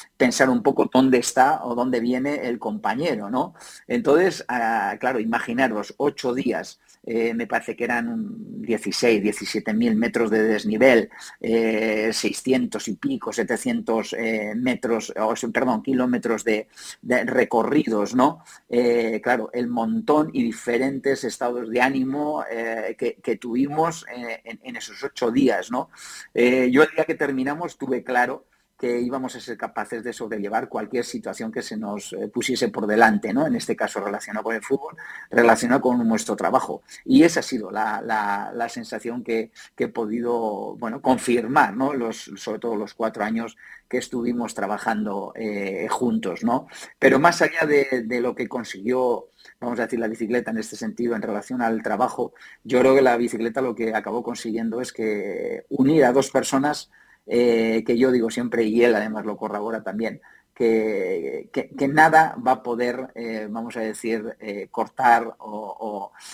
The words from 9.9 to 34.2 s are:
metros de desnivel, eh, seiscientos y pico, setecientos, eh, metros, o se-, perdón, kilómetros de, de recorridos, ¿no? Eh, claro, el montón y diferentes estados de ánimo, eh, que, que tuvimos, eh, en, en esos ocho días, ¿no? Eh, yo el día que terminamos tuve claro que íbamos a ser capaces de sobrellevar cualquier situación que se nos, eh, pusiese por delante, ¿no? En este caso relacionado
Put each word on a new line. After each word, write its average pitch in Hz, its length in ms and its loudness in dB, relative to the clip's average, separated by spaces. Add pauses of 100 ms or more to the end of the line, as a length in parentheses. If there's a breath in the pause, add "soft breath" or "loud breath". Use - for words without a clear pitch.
metros 117 340 0
de 110 120 4
desnivel, 110 680 4 (320 loud breath)
eh, 110 720 0
seiscientos 120 760 -2
y 101 80 -4
pico, 131 360 -4
setecientos, 113 800 -2
eh, 110 420 -4
metros, 117 640 -2
o 110 160 2
se-, 117 140 -6
perdón, 117 340 0
kilómetros 123 640 0
de, 107 240 0 (320 loud breath)
de 120 240 0
recorridos, 113 920 2
¿no? 135 300 2 (240 soft breath)
Eh, 117 540 2
claro, 120 320 0
el 123 140 -2
montón 120 680 2
y 135 80 0
diferentes 131 800 -2
estados 120 460 -4
de 120 100 0
ánimo, 135 720 0
eh, 113 480 -6
que, 120 240 -4
que 117 160 -2
tuvimos, 143 640 -2 (100)
eh, 120 300 -12
en, 113 180 -16
en 123 140 -14
esos 110 260 -14
ocho 127 280 -2
días, 117 400 2
¿no? 127 180 -4 (460 loud breath)
Eh, 127 360 4
yo 135 120 6
el - 120 4
día 156 120 0
que 165 80 -2
terminamos 143 640 -2
tuve 131 260 -4
claro 123 400 0 (360)
que 120 200 0
íbamos 127 340 -4
a 120 60 -14
ser 113 160 -10
capaces 110 480 -6
de 120 80 -8
sobrellevar 110 560 -4
cualquier 117 360 -4
situación 113 460 -8
que 113 120 -6
se 110 140 -8
nos, 104 360 -8
eh, 104 160 -6
pusiese 120 400 0
por 104 180 -2
delante, 107 460 4
¿no? 135 120 2
En 127 120 0
este 113 180 -4
caso 107 240 -4
relacionado 104 460 -6